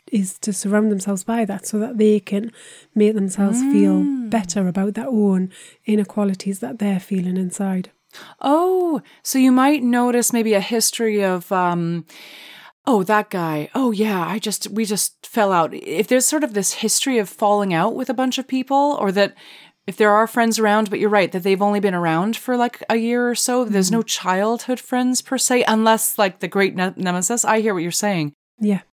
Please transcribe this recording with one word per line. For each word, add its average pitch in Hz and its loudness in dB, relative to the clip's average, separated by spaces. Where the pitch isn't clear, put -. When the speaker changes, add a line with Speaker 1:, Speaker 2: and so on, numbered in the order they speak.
Speaker 1:
is 196 -2
to 214 -4
surround 208 0
themselves 196 -4
by 226 -2
that 196 -8
so 214 -4
that 240 -4
they 214 4
can 208 -6
make 214 4
themselves 202 0
feel 294 4
Speaker 2:
Mm. 262 -2
Speaker 1:
better 202 -2
about 196 -2
their 247 -6
own 196 2
inequalities 202 -2
that 247 -10
they're 202 0
feeling 185 -4
inside. 185 -4
Speaker 2:
Oh, 339 2
so - -2
you 262 6
might 262 4
notice 240 2
maybe 226 2
a 190 4
history 220 -2
of, 185 -2
um, 175 0
"Oh, 214 4
that 208 0
guy. 160 -4
Oh, 254 0
yeah, 196 -2
I 202 -4
just, - -6
we 214 -2
just - -6
fell 294 0
out." 165 2
If - -4
there's 254 4
sort 302 0
of 233 -4
this 196 -2
history 240 -2
of 196 -2
falling 202 0
out 196 0
with 254 -6
a 247 -2
bunch 254 -2
of 262 -6
people, 277 0
or 196 0
that 202 2
if 190 -10
there 214 4
are 214 4
friends 226 0
around, 214 2
but 196 -4
you're 208 0
right, 202 4
that 185 -4
they've 190 2
only 208 2
been 196 0
around 175 0
for, 254 -4
like, 240 -2
a 226 2
year 240 0
or 240 0
so, 247 0
there's 196 0
no 226 2
Speaker 1:
Mm-hmm. 220 -4
Speaker 2:
childhood 214 -2
friends 254 -2
per - -6
se, 247 2
unless, 220 2
like, 196 0
the 180 -6
great 196 0
ne-, 185 -2
nemesis. 185 -2
I 220 2
hear 214 0
what 165 -2
you're 170 -4
saying. 170 -2
Speaker 1:
Yeah. 208 0